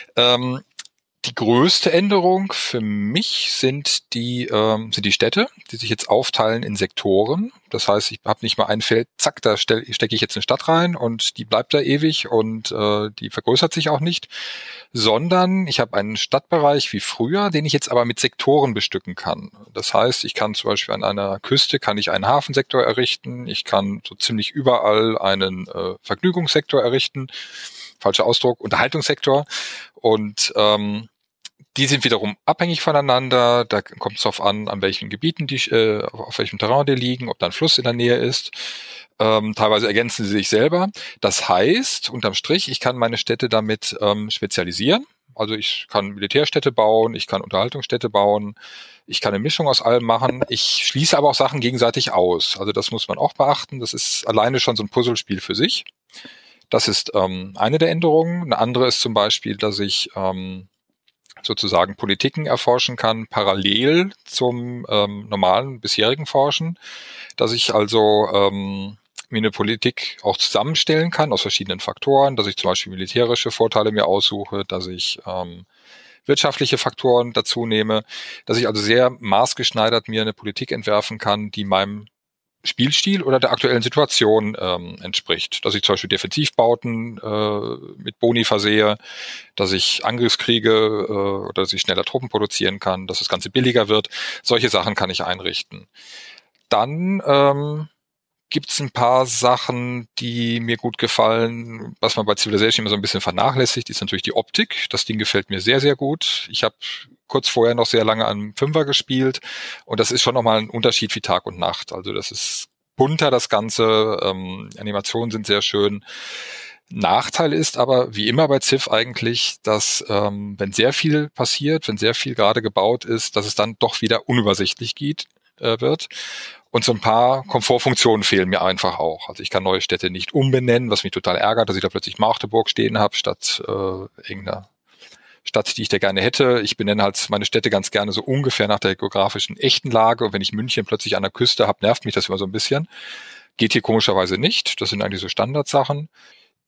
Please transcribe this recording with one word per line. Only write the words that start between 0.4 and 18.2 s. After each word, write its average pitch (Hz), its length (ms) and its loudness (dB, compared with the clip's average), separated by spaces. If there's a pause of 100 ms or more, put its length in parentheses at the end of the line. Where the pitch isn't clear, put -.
die - 100 -6
größte 127 560 4
Änderung 190 600 4
für - 300 -4
mich 107 720 -2
sind - 640 -2
die, 123 320 -4
ähm, 110 440 0
sind 104 140 -2
die 101 60 2
Städte, 202 380 2 (200)
die 117 80 -14
sich 110 120 -6
jetzt - 200 -4
aufteilen 113 540 2
in 104 120 -6
Sektoren. 107 760 0 (180)
Das - 180 2
heißt, - 240 2
ich 110 140 -16
hab - 160 0
nicht 113 160 -2
mal 110 80 4
ein 107 160 -2
Feld, 117 260 2 (100)
zack, - 260 0
da 107 120 4
stell-, 110 380 0
stecke 117 220 -2
ich 110 60 0
jetzt - 140 -4
eine 107 60 -4
Stadt - 260 -2
rein 170 280 2
und 117 420 -4
die 113 80 -8
bleibt 117 300 0
da 143 40 6
ewig 147 520 0
und, 110 400 0
äh, 104 480 0
die 110 100 -8
vergrößert 131 420 0
sich 151 180 -2
auch 147 100 2
nicht, 165 300 -4 (640)
sondern 175 760 2
ich - 120 -2
hab 113 140 0
einen 104 240 -2
Stadtbereich 147 760 2
wie 101 80 -4
früher, 185 520 -2
den 156 140 0
ich 143 80 -2
jetzt - 180 0
aber 120 120 4
mit 117 160 -2
Sektoren 139 540 2